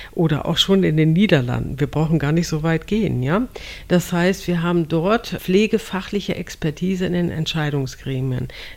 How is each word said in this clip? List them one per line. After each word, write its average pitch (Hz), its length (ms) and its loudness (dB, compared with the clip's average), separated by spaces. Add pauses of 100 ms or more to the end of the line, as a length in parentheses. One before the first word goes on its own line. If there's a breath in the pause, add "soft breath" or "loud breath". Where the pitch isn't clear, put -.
(120 loud breath)
oder 156 340 2
auch 170 100 0
schon 190 280 4
in 151 120 2
den 160 180 4
Niederlanden. 139 640 2
Wir 143 80 0
brauchen 156 320 0
gar 143 100 0
nicht 165 160 2
so 151 160 -2
weit 160 240 0
gehen, 170 340 0
ja. 180 280 0 (400 loud breath)
Das 180 240 2
heißt, 180 340 0
wir 175 160 0
haben 175 240 2
dort 170 400 0
pflegefachliche 202 1080 0
Expertise 180 680 -4
in 175 80 -2
den 175 140 0
Entscheidungsgremien. 135 1200 -4 (300 loud breath)